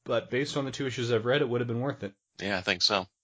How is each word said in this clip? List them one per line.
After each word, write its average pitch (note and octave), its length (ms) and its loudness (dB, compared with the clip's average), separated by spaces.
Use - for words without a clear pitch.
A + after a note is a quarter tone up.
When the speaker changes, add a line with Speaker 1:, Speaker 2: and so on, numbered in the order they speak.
Speaker 1:
but A#2 240 0
based C#3 260 -2
on C#3+ 100 0
the C3 60 -4
two C3+ 160 -4
issues A#2+ 240 -2
I've A2 140 2
read, C3+ 160 4
it C3 80 0
would A#2+ 100 2
have A#2+ 80 0
been A#2 140 -2
worth C3 220 -4
it. G2+ 100 -8
Speaker 2:
Yeah, G2 180 0
I F#2 40 -2
think F#2+ 200 0
so. G2 260 2